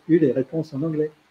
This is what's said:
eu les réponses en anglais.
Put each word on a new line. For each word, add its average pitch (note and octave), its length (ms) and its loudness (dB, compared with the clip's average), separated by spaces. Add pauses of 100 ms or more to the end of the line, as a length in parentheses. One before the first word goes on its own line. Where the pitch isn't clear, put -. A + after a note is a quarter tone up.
eu E3 100 4
les D3+ 140 4
réponses C3+ 420 -4
en C3+ 80 -6
anglais. D#3 300 -2 (200)